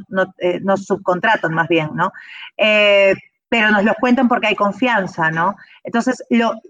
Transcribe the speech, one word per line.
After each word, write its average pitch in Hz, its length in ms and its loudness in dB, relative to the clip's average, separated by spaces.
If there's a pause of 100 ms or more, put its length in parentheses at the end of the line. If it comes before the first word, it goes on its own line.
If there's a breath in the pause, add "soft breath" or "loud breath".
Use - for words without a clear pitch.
no, 190 300 -2
eh, 180 240 -2
nos 190 240 -2
subcontratan 175 680 -2
más 160 140 -2
bien, 160 260 0
¿no? 175 200 -2 (420 loud breath)
Eh, 202 600 4 (340)
pero 220 200 2
nos 202 140 2
los 214 140 2
cuentan 247 300 2
porque 220 200 0
hay 202 80 0
confianza, 196 720 -2
¿no? 170 260 -2 (280 loud breath)
Entonces, 233 480 -4
lo, 233 240 0 (140)